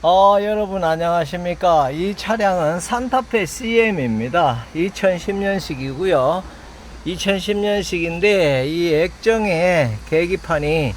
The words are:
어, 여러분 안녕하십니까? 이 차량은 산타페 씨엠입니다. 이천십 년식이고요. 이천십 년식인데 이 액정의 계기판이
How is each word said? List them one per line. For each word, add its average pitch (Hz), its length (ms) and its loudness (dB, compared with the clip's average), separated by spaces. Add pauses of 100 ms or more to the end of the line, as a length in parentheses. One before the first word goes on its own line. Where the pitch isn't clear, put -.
어, 196 380 6
여러분 208 400 -2
안녕하십니까? 170 1080 0
이 190 240 -4
차량은 185 640 0
산타페 240 680 -2
씨엠입니다. 143 1160 0 (100)
이천십 190 640 -2
년식이고요. 165 1040 0 (640)
이천십 196 520 -2
년식인데 175 1080 0
이 170 280 0
액정의 175 1000 0 (140)
계기판이 160 880 0